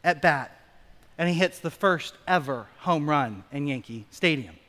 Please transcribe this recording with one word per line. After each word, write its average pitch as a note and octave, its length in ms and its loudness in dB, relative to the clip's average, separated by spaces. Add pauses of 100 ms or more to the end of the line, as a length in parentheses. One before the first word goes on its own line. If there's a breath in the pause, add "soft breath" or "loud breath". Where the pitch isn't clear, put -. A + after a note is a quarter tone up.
at D#3+ 180 2
bat, C#3+ 360 2 (600)
and E3+ 100 2
he F3 80 2
hits F3+ 240 0
the E3+ 100 -4
first F3+ 460 0 (140)
ever C3+ 360 0 (120)
home D#3 320 0
run A#2+ 420 0
in C#3+ 160 -4
Yankee A#2 420 -8
Stadium. C3+ 460 -2 (140)